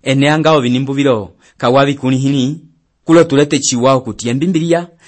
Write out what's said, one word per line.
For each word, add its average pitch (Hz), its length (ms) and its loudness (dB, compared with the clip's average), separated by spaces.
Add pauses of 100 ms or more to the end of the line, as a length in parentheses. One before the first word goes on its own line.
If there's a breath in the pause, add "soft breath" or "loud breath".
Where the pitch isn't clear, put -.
Ene 135 260 0
anga 156 220 0
ovinimbu 131 420 0
vilo, 127 380 -2 (260 soft breath)
kawavi 139 360 2
kunihini, 135 680 -2 (440)
kulo 165 180 6
tulete 143 360 0
chiwa 127 340 0
okuti 117 360 -4
embimbiliya, 165 580 -2 (200 soft breath)